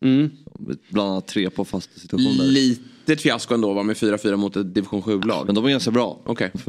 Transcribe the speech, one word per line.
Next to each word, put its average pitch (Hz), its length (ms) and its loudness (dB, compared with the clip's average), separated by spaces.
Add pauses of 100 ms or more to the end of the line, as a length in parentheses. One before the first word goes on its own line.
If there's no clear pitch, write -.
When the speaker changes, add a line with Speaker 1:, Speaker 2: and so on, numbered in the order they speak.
Speaker 1:
Mm. 139 300 2 (600)
Speaker 2:
Bland 101 200 0
annat 95 180 -4
tre 92 220 -2
på 98 140 -4
fasta - 360 -10
situationer. 131 440 0
Speaker 3:
Litet 135 760 0
fiasko 120 340 0
ändå, 107 180 2
va, 101 100 0
med 107 140 0
fyra 107 220 2
fyra 101 180 2
mot 101 200 0
ett 95 180 -4
division 101 280 -2
sju-lag. 95 440 -2
Speaker 2:
Men 101 80 2
de 107 100 2
är 139 60 2
ganska 127 200 0
bra 113 340 0
Speaker 3:
Okej. 113 300 -4
Speaker 2:
för - 40 -8 (100)